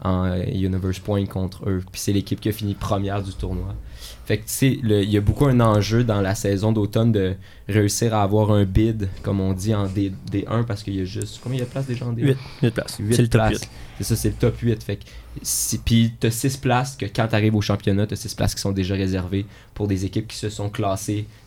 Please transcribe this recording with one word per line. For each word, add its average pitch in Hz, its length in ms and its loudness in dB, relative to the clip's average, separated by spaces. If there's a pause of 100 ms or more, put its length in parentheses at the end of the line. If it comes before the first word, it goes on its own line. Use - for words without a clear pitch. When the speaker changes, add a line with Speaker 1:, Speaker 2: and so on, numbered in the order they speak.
Speaker 1:
en, 92 220 2
euh, 90 260 0
Universe 95 480 0
Point 101 260 0
contre 95 420 -6
eux. 92 220 0
Puis - 100 -12
c'est 104 120 -2
l'équipe 98 280 0
qui 110 100 -2
a - 20 -2
fini 101 220 -4
première 98 480 -2
du 95 100 -8
tournoi. 92 420 -6 (520)
Fait 107 120 0
que, - 40 -8
tu - 100 -8
sais, - 300 2
le, 104 200 4
il 101 80 0
y 104 60 4
a 104 60 6
beaucoup 143 240 4
un 127 120 6
enjeu 110 460 4
dans 104 160 2
la 95 140 0
saison 101 360 0
d'automne 110 420 2
de 95 220 2 (340)
réussir 104 460 2
à 104 80 4
avoir 104 300 4
un 101 120 6
bid, 110 440 2 (140)
comme 98 180 0
on 95 140 0
dit, 104 200 0
en 101 120 0
D, 98 260 -2 (180)
D 98 180 -2
un, 117 160 0
parce 101 180 -6
qu'il 98 120 -6
y 95 60 -2
a 92 40 -2
juste, 107 380 -8
combien 127 140 -4
il 127 40 -2
y - 20 -2
a - 40 -2
de - 40 -14
places 139 160 -6
déjà 123 180 -6
en 120 80 -4
D 117 100 -4
un ? 147 40 2
Speaker 2:
Huit, 131 100 4 (260)
huit 120 120 2
places. - 260 -6
Speaker 1:
Huit 104 140 2
Speaker 2:
C'est 117 80 6
le 117 60 4
top 113 120 4
Speaker 1:
places. 107 220 2
Speaker 2:
huit. - 80 -12 (260)
Speaker 1:
C'est 101 80 -6
ça, 113 120 0
c'est 110 120 0
le 101 60 0
top 120 260 2
huit. 117 240 0
Fait 101 120 -6
que - 80 -16 (380)
si, - 360 -4
puis 117 420 4
t'as 113 100 2
six 135 280 -2
places 127 360 0
que 98 120 -8
quand 113 200 -2
t'arrives 110 300 4
au 104 60 4
championnat, 101 440 2
t'as 101 100 -6
six - 180 -10
places - 200 0
qui - 60 -8
sont 101 100 -2
déjà 95 240 0
réservées 95 520 -2 (280)
pour 104 140 -2
des 98 160 0
équipes 107 240 -4
qui - 80 -14
se 107 140 -6
sont 101 180 -6
classées 104 580 -2 (200)